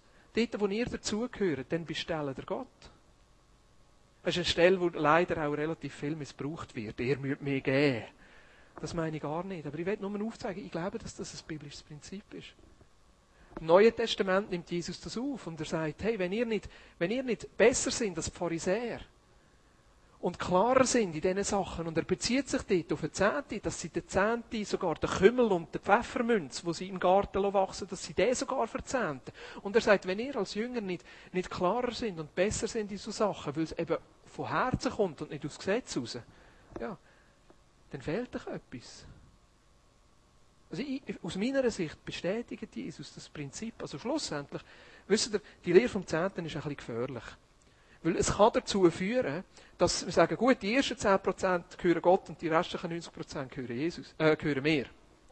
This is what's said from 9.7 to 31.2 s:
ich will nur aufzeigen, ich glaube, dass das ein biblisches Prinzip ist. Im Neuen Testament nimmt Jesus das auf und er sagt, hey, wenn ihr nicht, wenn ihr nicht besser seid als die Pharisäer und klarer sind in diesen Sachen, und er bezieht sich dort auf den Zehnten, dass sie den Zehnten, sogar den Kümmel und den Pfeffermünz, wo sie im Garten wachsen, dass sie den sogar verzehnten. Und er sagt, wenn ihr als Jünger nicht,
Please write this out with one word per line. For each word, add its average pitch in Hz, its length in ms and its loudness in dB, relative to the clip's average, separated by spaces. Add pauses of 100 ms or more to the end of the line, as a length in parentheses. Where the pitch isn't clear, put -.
ich 165 80 -6
will 202 140 -2
nur 202 280 -6
aufzeigen, 208 380 -8
ich 175 60 -12
glaube, 180 260 -4
dass - 180 -12
das - 180 -10
ein - 120 -16
biblisches 147 380 -12
Prinzip - 500 -16
ist. 160 200 -16 (1080)
Im 160 60 -8
Neuen 202 300 8
Testament 208 540 0
nimmt 175 220 -6
Jesus 175 300 -6
das 175 160 -8
auf 254 280 -6
und 165 140 -10
er 156 60 -6
sagt, 160 380 -4
hey, 220 140 0
wenn 180 140 0
ihr 226 140 0
nicht, 220 240 -2 (300)
wenn 170 120 0
ihr 254 120 0
nicht - 340 -6
besser 254 340 6
seid 202 240 -2
als 156 100 -4
die - 60 -6
Pharisäer 180 720 -2 (1200)
und 175 180 -4
klarer 240 460 4
sind 214 280 2
in 151 80 -4
diesen 185 220 0
Sachen, 185 420 -2
und 160 120 -2
er 160 80 0
bezieht 233 420 0
sich - 140 0
dort 175 320 0
auf - 80 -2
den 151 100 -4
Zehnten, 240 500 0
dass - 200 -6
sie 170 80 -8
den - 180 -6
Zehnten, 220 560 0
sogar 175 320 -2
den 156 140 -2
Kümmel 226 420 6
und 170 240 -2
den 180 60 -4
Pfeffermünz, 226 840 2
wo 175 80 -2
sie 180 160 -6
im 190 100 -8
Garten 196 460 4 (100)
wachsen, 190 360 0
dass - 160 -8
sie 165 80 -12
den 220 200 4
sogar 254 340 -2
verzehnten. 165 680 -4 (280)
Und 202 140 -8
er 226 60 8
sagt, 196 260 6
wenn 185 120 -2
ihr 254 180 -4
als 202 160 -2
Jünger 240 260 -4
nicht, 185 240 -4 (300)